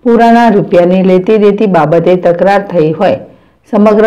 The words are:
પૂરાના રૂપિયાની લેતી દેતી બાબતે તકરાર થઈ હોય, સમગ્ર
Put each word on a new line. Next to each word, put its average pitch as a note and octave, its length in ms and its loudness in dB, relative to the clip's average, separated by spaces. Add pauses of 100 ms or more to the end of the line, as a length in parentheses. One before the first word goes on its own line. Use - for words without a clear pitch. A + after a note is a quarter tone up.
પૂરાના A#3 440 2
રૂપિયાની F#3 540 0
લેતી F#3 340 0
દેતી G#3 300 0
બાબતે E3+ 500 0
તકરાર F3+ 460 0
થઈ D#3+ 280 -2
હોય, D#3 280 -4 (500)
સમગ્ર G#3+ 380 2